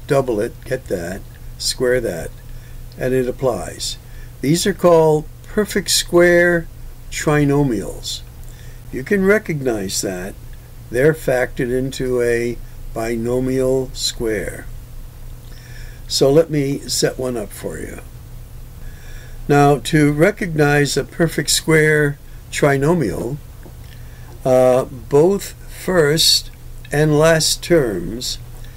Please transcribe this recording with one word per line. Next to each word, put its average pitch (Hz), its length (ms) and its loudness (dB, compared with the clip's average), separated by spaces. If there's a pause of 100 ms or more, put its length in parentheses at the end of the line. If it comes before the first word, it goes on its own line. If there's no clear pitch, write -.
double 127 340 0
it, 117 240 -6
get 131 220 -6
that, 131 340 -6 (380)
square 127 420 0
that, 87 300 -6 (680)
and 127 160 -2
it 127 160 2
applies. 120 680 -4 (420)
These 160 260 2
are 196 80 2
called 160 500 6 (180)
perfect - 480 -2
square 175 760 4 (420)
trinomials. 143 1120 0 (680)
You 120 100 -6
can 190 220 2
recognize 135 800 0
that. 95 320 -6 (560)
They're 139 240 4
factored 127 600 -2
into 127 460 -2
a 120 340 0 (380)
binomial 127 960 -2
square. - 760 -4 (1400)
So - 240 2
let 156 200 6
me 143 300 0
set - 380 -2
one 127 180 -4
up 107 140 -6
for 82 280 -10
you. - 220 -12 (1500)
Now, 143 300 6
to 147 340 4
recognize 151 840 2
a 135 80 0
perfect 160 460 -2
square 151 680 4 (340)
trinomial, 139 840 2 (1080)
uh, 127 400 6
both 147 720 2 (140)
first - 840 2 (420)
and 151 260 4
last 160 440 4
terms 117 760 0 (380)